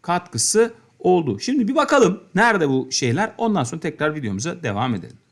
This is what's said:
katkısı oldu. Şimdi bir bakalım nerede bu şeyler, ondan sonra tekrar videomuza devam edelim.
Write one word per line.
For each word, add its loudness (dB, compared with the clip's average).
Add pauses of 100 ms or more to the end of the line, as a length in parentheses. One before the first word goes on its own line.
katkısı 0 (260)
oldu. 2
Şimdi 0
bir -2
bakalım 4 (120)
nerede 4
bu 0
şeyler, -2
ondan 0
sonra -6
tekrar -4
videomuza -6
devam -2
edelim. -12 (140)